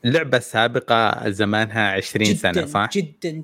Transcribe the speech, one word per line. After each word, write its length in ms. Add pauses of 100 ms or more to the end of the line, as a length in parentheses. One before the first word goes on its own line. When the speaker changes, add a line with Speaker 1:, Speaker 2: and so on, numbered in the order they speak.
Speaker 1:
لعبة 360
سابقة 880
زمانها 640
عشرين 440
سنة، 160
Speaker 2:
جدا، 140
Speaker 1:
صح؟ 280
Speaker 2:
جدا، 500